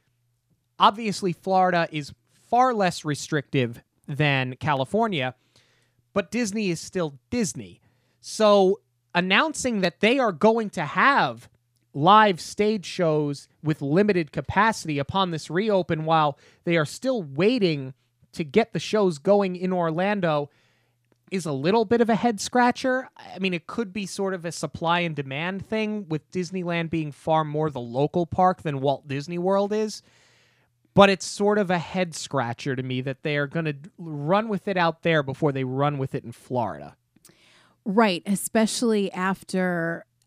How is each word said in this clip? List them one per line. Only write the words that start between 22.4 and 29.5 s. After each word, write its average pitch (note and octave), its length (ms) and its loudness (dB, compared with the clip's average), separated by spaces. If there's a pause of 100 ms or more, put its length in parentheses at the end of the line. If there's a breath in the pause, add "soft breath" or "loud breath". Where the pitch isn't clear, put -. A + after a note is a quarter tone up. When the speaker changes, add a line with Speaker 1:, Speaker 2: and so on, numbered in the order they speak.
Speaker 1:
scratcher. B3+ 760 0
I - 220 -18
mean, F#3 140 -2
it E3+ 140 -6
could G#3+ 260 -6
be G3+ 140 -8
sort F#3+ 260 -6
of F3 140 -8
a D#3+ 60 -8
supply E3+ 480 -2
and E3+ 140 -2
demand D3 520 -8
thing G#3+ 420 -4
with D#3 220 -6
Disneyland F3 580 -4
being D3+ 240 -4
far D#3 320 0
more D3+ 240 -2
the C3+ 120 -6
local C3+ 440 0
park F#3 380 2
than C#3 180 -4
Walt C#3 260 -2
Disney C#3+ 320 -8
World G3 340 0